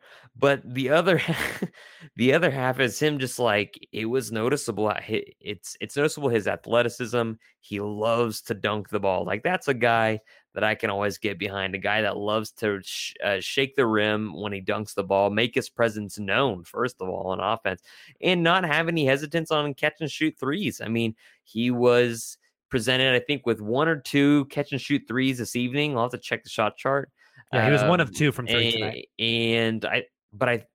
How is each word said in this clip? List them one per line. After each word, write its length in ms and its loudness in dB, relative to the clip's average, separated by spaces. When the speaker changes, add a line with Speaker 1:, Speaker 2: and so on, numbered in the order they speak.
Speaker 1:
but 240 4
the 160 0
other 280 4
<laughs> 0 -
ha-, 480 -4
the 180 4
other 160 4
half 300 0
is 200 0
him 180 2
just, 200 -6
like, 400 2
it 120 -4
was 260 -2
noticeable 600 0
at 120 -4
hi-, 220 -4
it's, 400 -12
it's 160 -10
noticeable 320 0
his 180 2
athleticism. 840 0
He 200 -8
loves 640 0
to 120 -6
dunk 360 -4
the 100 -2
ball. 240 0
Like, 180 -4
that's 260 -2
a 60 4
guy 460 2
that 100 -2
I 100 2
can 160 -2
always 260 -2
get 220 -4
behind, 360 -4
a 40 -4
guy 240 0
that 160 -2
loves 400 -2
to 240 -2
sh-, 320 -10
uh, 160 0
shake 340 -2
the 120 4
rim 520 0
when 140 -6
he 80 -6
dunks 320 -4
the 120 -2
ball, 260 4
make 240 0
his 160 -2
presence 480 -2
known, 460 -2
first 360 -4
of 80 -8
all, 200 -6
on 120 -4
offense, 400 -2
and 220 2
not 240 2
have 200 0
any 200 0
hesitance 440 0
on 220 0
catch 300 -4
and 80 -4
shoot 280 -2
threes. 440 -4
I 60 -8
mean, 260 0
he 260 -2
was 640 2
presented, 460 2
I 60 4
think, 240 -4
with 160 0
one 260 0
or 100 2
two 500 4
catch 260 -6
and 80 -4
shoot 260 -2
threes 300 0
this 200 -6
evening. 380 -2
I'll 100 0
have 80 -2
to 60 -8
check 240 -6
the 60 -20
shot 300 -2
chart. 320 -2
Speaker 2:
Yeah, 140 4
he 60 6
was 120 4
one 160 4
of 80 0
Speaker 1:
Um, 60 -14
Speaker 2:
two 180 2
from 140 -6
three 220 2
Speaker 1:
and, 40 2
Speaker 2:
tonight. 360 -4
Speaker 1:
and 640 2
I, 200 0
but 160 0
I 260 -2